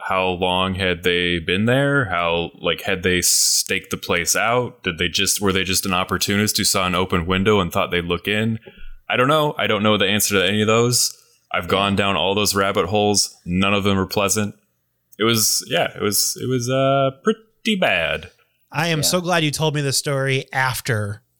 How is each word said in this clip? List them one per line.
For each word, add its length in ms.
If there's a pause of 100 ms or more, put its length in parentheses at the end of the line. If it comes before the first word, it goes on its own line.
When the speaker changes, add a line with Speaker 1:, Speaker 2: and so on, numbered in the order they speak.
Speaker 1:
how 200
long 480
had 260
they 380
been 260
there? 400
How, 460 (100)
like, 200
had 200
they 200
staked 680
the 80
place 380
out? 480
Did 160
they 100
just, 320
were 100
they 120
just 240
an 60
opportunist 640
who 80
saw 200
an 80
open 320
window 340
and 140
thought 160
they'd 160
look 220
in? 320 (500)
I 80
don't 100
know. 300
I 80
don't 160
know 160
the 80
answer 300
to 100
any 160
of 60
those. 500 (360)
I've 120
Speaker 2:
Yeah. 60
Speaker 1:
gone 260
down 180
all 180
those 220
rabbit 300
holes. 500 (100)
None 280
of 100
them 140
were 80
pleasant. 500 (640)
It 60
was, 440
yeah, 240
it 80
was, 400
it 60
was, 220
uh, 420 (140)
pretty 520
bad. 540 (400)
Speaker 3:
I 160
am 120
Speaker 2:
Yeah. 40
Speaker 3:
so 160
glad 240
you 80
told 240
me 60
the 100
story 600
after 720 (160)